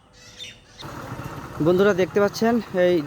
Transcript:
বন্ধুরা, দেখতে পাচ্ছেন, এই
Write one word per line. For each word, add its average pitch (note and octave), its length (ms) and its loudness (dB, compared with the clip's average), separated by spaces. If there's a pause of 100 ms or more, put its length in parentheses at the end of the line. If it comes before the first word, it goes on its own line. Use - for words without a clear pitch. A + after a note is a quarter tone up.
(1600)
বন্ধুরা, F#3 300 4
দেখতে F3+ 260 0
পাচ্ছেন, A3+ 420 2 (180)
এই F3+ 280 4